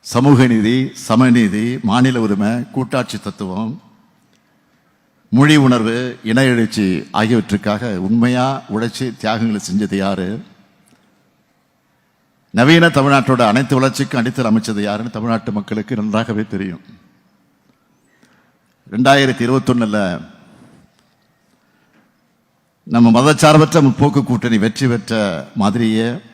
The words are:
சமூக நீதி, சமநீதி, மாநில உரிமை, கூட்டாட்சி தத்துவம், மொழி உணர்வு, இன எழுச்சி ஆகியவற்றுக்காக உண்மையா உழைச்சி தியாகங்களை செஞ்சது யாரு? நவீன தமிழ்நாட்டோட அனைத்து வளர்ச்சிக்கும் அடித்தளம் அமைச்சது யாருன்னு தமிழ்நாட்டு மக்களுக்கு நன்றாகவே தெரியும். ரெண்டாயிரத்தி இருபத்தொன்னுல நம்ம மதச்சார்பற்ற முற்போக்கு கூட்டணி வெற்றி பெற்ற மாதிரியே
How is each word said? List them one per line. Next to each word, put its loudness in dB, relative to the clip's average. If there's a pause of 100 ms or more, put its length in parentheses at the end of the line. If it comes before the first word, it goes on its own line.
சமூக 4
நீதி, 0 (160)
சமநீதி, 2
மாநில 0
உரிமை, -2
கூட்டாட்சி -6
தத்துவம், -8 (1500)
மொழி 4
உணர்வு, 0
இன 0
எழுச்சி 0
ஆகியவற்றுக்காக -2
உண்மையா -2 (140)
உழைச்சி -6
தியாகங்களை -4 (100)
செஞ்சது -4
யாரு? -4 (2000)
நவீன 4
தமிழ்நாட்டோட 2
அனைத்து 0
வளர்ச்சிக்கும் -2
அடித்தளம் -2
அமைச்சது -6
யாருன்னு -6
தமிழ்நாட்டு -6
மக்களுக்கு -6
நன்றாகவே -4
தெரியும். -10 (2000)
ரெண்டாயிரத்தி 2
இருபத்தொன்னுல -2 (2500)
நம்ம 4
மதச்சார்பற்ற 4
முற்போக்கு 2
கூட்டணி -2
வெற்றி -2
பெற்ற -4
மாதிரியே -2